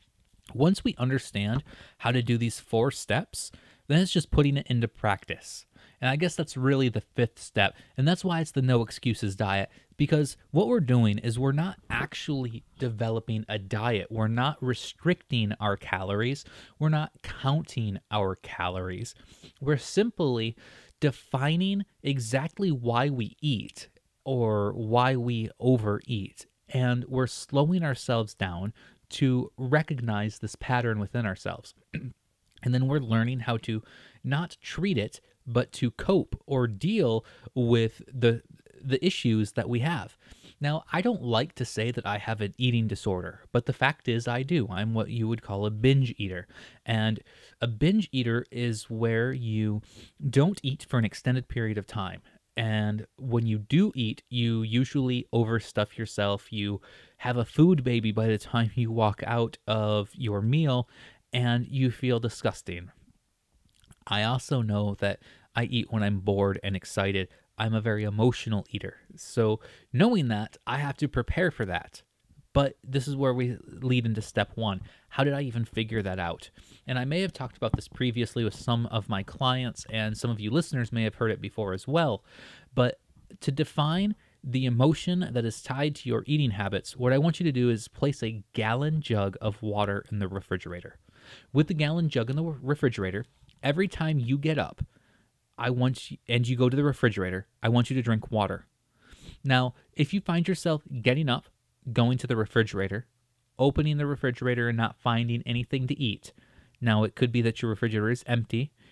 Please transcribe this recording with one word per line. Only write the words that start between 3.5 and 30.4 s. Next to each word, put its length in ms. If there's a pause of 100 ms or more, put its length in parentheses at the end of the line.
then 100
it's 140
just 180
putting 260
it 120
into 180
practice. 800 (340)
And 100
I 60
guess 200
that's 200
really 320
the 120
fifth 400
step, 340 (220)
and 100
that's 180
why 160
it's 120
the 100
no 200
excuses 520
diet, 360 (260)
because 400 (140)
what 160
we're 140
doing 380
is 200
we're 140
not 260 (100)
actually 760 (140)
developing 720
a 100
diet. 520
We're 180
not 320
restricting 960
our 180
calories. 680 (340)
We're 120
not 220 (100)
counting 760 (120)
our 260
calories. 800 (460)
We're 180
simply 800 (440)
defining 840 (180)
exactly 680
why 380
we 320
eat 480 (360)
or 480
why 440
we 340 (100)
overeat. 840 (220)
And 360
we're 220
slowing 580
ourselves 500
down 380 (380)
to 460
recognize 840
this 180